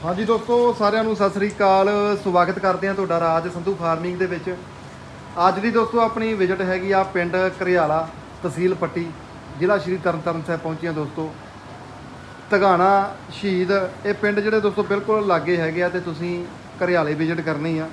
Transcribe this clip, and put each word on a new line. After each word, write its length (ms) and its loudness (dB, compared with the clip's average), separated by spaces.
ਹਾਂਜੀ 200 -2
ਦੋਸਤੋ, 540 4
ਸਾਰਿਆਂ 260 4
ਨੂੰ 120 0
ਸਤਿ 140 4
ਸ੍ਰੀ 180 0
ਅਕਾਲ। 400 6
ਸਵਾਗਤ 340 4
ਕਰਦੇ 300 0
ਹਾਂ 60 -2
ਤੁਹਾਡਾ 260 0
ਰਾਜ 280 2
ਸੰਧੂ 260 -2
ਫਾਰਮਿੰਗ 440 -2
ਦੇ 80 2
ਵਿੱਚ। 280 -4
ਅੱਜ 100 2
ਦੀ 120 0
ਦੋਸਤੋ 300 2
ਆਪਣੀ 340 0
ਵਿਜ਼ਿਟ 280 0
ਹੈਗੀ 300 0
ਆ 100 4
ਪਿੰਡ 340 0
ਘਰਿਆਲਾ, 720 2
ਤਹਿਸੀਲ 320 0
ਪੱਟੀ, 320 -4
ਜ਼ਿਲ੍ਹਾ 200 2
ਸ਼੍ਰੀ 180 -2
ਤਰਨਤਾਰਨ 500 -2
ਸਾਹਿਬ 140 -4
ਪਹੁੰਚੇ 260 -6
ਹਾਂ 80 -2
ਦੋਸਤੋ। 400 -6
ਧਗਾਣਾ 640 4
ਸ਼ਹੀਦ, 380 0
ਇਹ 80 2
ਪਿੰਡ 260 0
ਜਿਹੜੇ 200 2
ਦੋਸਤੋ 220 0
ਬਿਲਕੁਲ 440 0
ਲਾਗੇ 300 2
ਹੈਗੇ 260 0
ਆ 60 2
ਤੇ 120 -2
ਤੁਸੀਂ 440 -6
ਘਰਿਆਲੇ 300 2
ਵਿਜ਼ਿਟ 260 0
ਕਰਨੀ 380 -2
ਆ। 140 -4